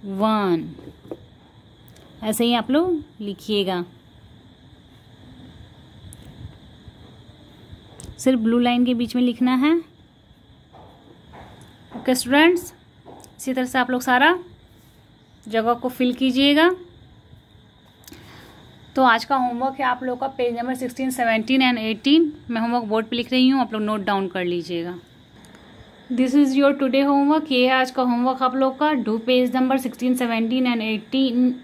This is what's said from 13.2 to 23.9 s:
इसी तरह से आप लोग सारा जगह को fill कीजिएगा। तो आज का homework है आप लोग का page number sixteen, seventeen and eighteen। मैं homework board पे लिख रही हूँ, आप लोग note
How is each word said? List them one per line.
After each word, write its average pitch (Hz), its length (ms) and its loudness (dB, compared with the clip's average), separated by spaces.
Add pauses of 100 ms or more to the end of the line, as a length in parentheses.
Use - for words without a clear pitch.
इसी - 140 -6
तरह 254 120 -2
से 254 140 -2
आप 247 120 0
लोग 254 120 -2
सारा 269 360 4 (1080)
जगह 226 280 0
को 240 160 -6
fill 247 240 0
कीजिएगा। 277 560 4 (2250)
तो 269 80 4
आज 226 200 4
का 277 120 -2
homework 247 420 -2
है 277 80 -4
आप 247 160 -4
लोग 247 180 -4
का 269 80 -4
page 240 280 -4
number 240 180 -6
sixteen, 254 360 -6
seventeen 240 520 0
and 247 180 2
eighteen। 277 520 2 (180)
मैं 226 100 -4
homework 233 240 -2
board 220 220 -2
पे 240 100 -6
लिख 233 160 -6
रही 254 160 4
हूँ, 269 120 2
आप 233 120 -2
लोग 214 100 -4
note 214 180 -4